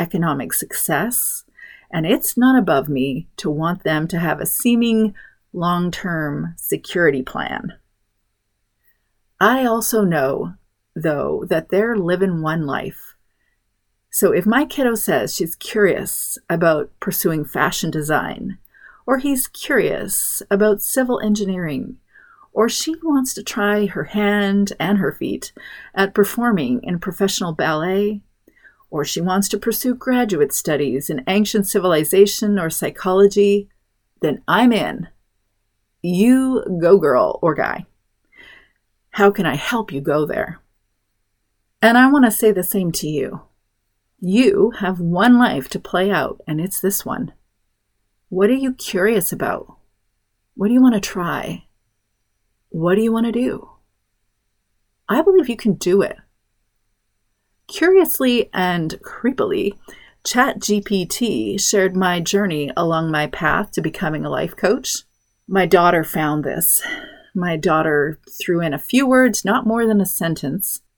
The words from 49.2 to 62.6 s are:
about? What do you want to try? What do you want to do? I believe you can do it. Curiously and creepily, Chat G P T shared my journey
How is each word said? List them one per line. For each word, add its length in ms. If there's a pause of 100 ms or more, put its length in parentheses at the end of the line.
about? 460 (800)
What 140
do 40
you 80
want 140
to 40
try? 640 (1040)
What 260
do 80
you 80
want 160
to 40
do? 380 (1400)
I 140
believe 260
you 80
can 200
do 260
it. 160 (1500)
Curiously 840
and 520
creepily, 760 (480)
Chat 340
G 220
P 240
T 540
shared 360
my 240
journey 560